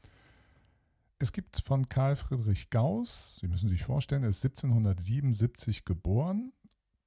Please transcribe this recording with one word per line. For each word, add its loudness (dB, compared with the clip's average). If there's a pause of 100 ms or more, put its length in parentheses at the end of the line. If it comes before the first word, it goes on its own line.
(1200)
Es 0
gibt -8
von 0
Carl 2
Friedrich -2
Gauß, -2
Sie -4
müssen 0
sich 2
vorstellen, 0
er 2
ist 0
siebzehnhundertsiebenundsiebzig 0
geboren. 0 (540)